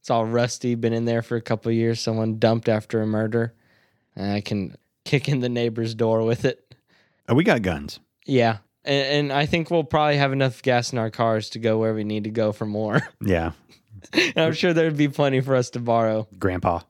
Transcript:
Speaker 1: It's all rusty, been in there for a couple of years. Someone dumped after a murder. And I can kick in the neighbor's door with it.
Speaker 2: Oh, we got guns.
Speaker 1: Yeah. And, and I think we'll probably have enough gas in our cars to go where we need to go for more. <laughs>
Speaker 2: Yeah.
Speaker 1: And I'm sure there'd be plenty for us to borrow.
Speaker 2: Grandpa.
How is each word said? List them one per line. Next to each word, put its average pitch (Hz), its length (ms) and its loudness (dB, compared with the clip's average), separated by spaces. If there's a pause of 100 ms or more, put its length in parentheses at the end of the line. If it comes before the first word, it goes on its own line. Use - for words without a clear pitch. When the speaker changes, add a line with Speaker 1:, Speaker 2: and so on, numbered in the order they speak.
Speaker 1:
It's - 80 -18
all 117 160 2
rusty, 120 500 0
been 117 180 0
in 117 120 -2
there 117 180 0
for 120 140 -4
a 113 40 -4
couple 113 280 -2
of 113 60 2
years. 113 260 0
Someone 110 360 -2
dumped 113 320 2
after 110 320 0
a 107 60 -2
murder. 110 460 0 (640)
And 98 160 -4
I 101 100 -2
can 98 340 -6 (300)
kick 139 240 0
in 135 100 0
the 123 100 -2
neighbor's 117 460 -2
door 113 280 2
with 113 220 0
it. - 300 -4 (540)
Speaker 2:
Oh, 117 40 4
we 151 100 4
got 156 180 4
guns. 73 380 -4 (260)
Speaker 1:
Yeah. 117 320 2 (260)
And, 143 480 0
and - 20 -2
I 143 120 2
think 165 260 -2
we'll 165 140 2
probably 151 320 2
have 139 160 2
enough 135 280 0
gas 120 300 0
in 123 80 -2
our 110 100 -2
cars 110 420 0
to 117 80 -10
go 110 180 2
where 110 160 0
we 110 100 -4
need 107 220 -4
to 110 40 -4
go 107 220 0
for 110 140 -6
more. 107 360 0 (120)
<laughs> - 120 -16
Speaker 2:
Yeah. 85 260 0 (600)
Speaker 1:
And 339 240 0
I'm 160 160 2
sure 175 200 0
there'd 160 240 2
be 147 100 4
plenty 139 340 2
for 135 140 0
us 123 160 0
to 123 80 -8
borrow. 113 480 0 (100)
Speaker 2:
Grandpa. 90 420 0 (100)